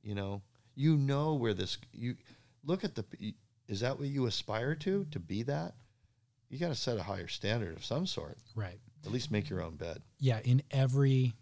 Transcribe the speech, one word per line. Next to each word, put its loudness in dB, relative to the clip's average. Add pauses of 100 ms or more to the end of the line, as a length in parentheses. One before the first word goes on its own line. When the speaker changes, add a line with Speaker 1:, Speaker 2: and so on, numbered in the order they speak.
Speaker 1:
you -4
know? -4 (320)
You 4
know 2
where 2
this, -2 (160)
you -6 (460)
look -2
at -4
the, -8 (340)
is -4
that 0
what -4
you 0
aspire -2
to, 0
to -6
be -2
that? -2 (760)
You -10
gotta 0
set 0
a -2
higher -4
standard -2
of -12
some -2
sort. -6 (180)
Speaker 2:
Right. -4 (280)
Speaker 1:
At -6
least -2
make 2
your -2
own -8
bed. -6 (160)
Speaker 2:
Yeah, 4
in 6
every 4